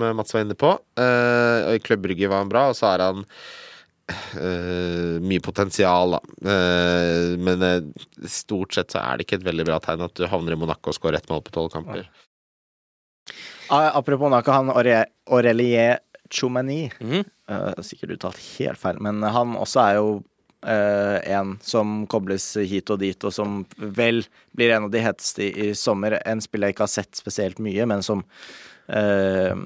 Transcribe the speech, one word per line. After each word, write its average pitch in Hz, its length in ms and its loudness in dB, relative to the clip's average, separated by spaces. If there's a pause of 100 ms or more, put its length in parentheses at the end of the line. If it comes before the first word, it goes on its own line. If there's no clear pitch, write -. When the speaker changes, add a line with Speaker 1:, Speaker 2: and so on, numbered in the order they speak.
Speaker 1:
eh, 113 100 0
Mats 110 220 -6
var 110 100 2
inne 104 160 -4
på. 165 160 4 (220)
Eh, 120 720 4
og 113 80 2
i - 20 -4
Klubb 104 240 0
Brygge 95 240 0
var 98 160 2
han 101 80 -6
bra, 127 180 4
og 120 60 0
så 110 200 2
er 90 100 2
han, 95 180 -2 (880)
eh, 87 1120 -4
mye 92 240 0
potensial, 92 720 4
da. - 20 -4 (300)
Eh, 87 880 4
men, 90 240 2
eh, 90 200 2 (460)
stort - 460 -6
sett 90 180 -2
så - 80 -4
er 64 180 -4
det - 100 -8
ikke 98 120 -2
et 92 60 -10
veldig 82 200 -2
bra 80 140 0
tegn 82 240 -4
at 85 120 -8
du 87 120 -2
havner 85 260 -2
i 80 60 -4
Monaco 80 300 -4
og 76 80 -4
skårer 78 240 -2
ett - 80 -12
mål 78 160 -4
på - 80 -16
tolv 82 180 -4
kamper. 87 360 -10 (1600)
Speaker 2:
Ah, 156 260 4
apropos 139 320 0
Monaco, 131 240 4
han 135 180 4
Aure-, 120 360 4 (240)
Aurelier 120 680 4 (300)
Tchouameni, 131 680 -4
Speaker 3:
Mhm. 135 240 -4 (260)
Speaker 2:
eh, 98 320 -4
sikkert - 360 -12
uttalt - 200 -8 (200)
helt 127 200 -4
feil, - 220 -4
men 104 220 -4
han 117 340 0
også 107 340 2
er 101 60 4
jo, 107 280 0 (420)
eh, 101 540 2 (140)
en 98 280 -2
som 107 460 -2
kobles 98 460 -4 (140)
hit 95 220 -4
og 104 100 0
dit, 95 240 -4
og 98 100 -4
som 101 320 -4 (120)
vel 113 460 0 (320)
blir 117 200 4
en 107 100 2
av 101 60 -6
de 113 80 0
heteste - 440 -2
i, 104 260 -2
i 104 40 -2
sommer. 104 520 0
En 110 160 -2
spiller 101 260 -2
jeg 98 80 -2
ikke - 80 -2
har 104 40 2
sett - 280 -6
spesielt 98 440 -6
mye, 107 280 -2
men 101 140 0
som, 98 220 -2 (680)
eh, 95 640 2 (120)